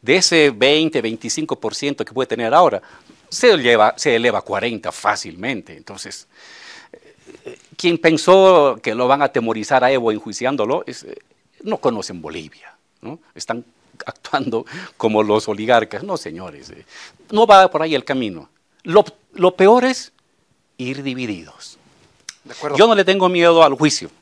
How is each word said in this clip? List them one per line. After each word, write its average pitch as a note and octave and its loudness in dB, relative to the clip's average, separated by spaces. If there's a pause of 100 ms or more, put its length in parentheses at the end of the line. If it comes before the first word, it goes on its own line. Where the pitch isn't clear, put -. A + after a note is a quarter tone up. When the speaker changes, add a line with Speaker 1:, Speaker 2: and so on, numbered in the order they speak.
Speaker 1:
de C3 2
ese E3 4
veinte, C#3+ 0
veinticinco A#2 -8
por G#2+ -8
ciento C#3 -8
que - -16
puede B2+ -6
tener A2+ -4
ahora, D3 4 (480)
se - 2
eleva, A#2+ 4
se B2+ 0
eleva A#2 0
a F2+ -6
cuarenta G2+ -6
fácilmente. G2+ -8
Entonces, - -20 (1160)
eh, - -20 (180)
quien E3+ 0
pensó E3 4
que A2 -4
lo B2 -2
van C#3 2
a C#3 0
atemorizar A2+ -2
a B2+ 2
Evo A#2+ 0
enjuiciándolo, A#2+ -4
es, - -16
eh, - -20 (440)
no A2+ -8
conocen G2+ -6
Bolivia, D#2 -16 (240)
¿no? D3 -16 (160)
Están A#2 -12 (420)
actuando A#2 -8 (320)
como G#2+ 0
los G#2+ -2
oligarcas. G#2+ -2
No, G2+ -8
señores, C3 -16
eh, - -20 (440)
no G#3+ 2
va F#3+ 8
por F#3 -2
ahí D#3+ -2
el C3 -4
camino. G#2 -8 (360)
Lo, F#3+ 4 (300)
lo F3+ 0
peor A3+ 4
es - -6 (640)
ir C3+ -10
divididos. A#2+ -10 (680)
Speaker 2:
De - -20
acuerdo. C#3+ -8
Speaker 1:
Yo G3 6
no A3+ 4
le G3 2
tengo F#3+ 0
miedo E3+ 4
al C#3 2
juicio. C#3 -2 (120)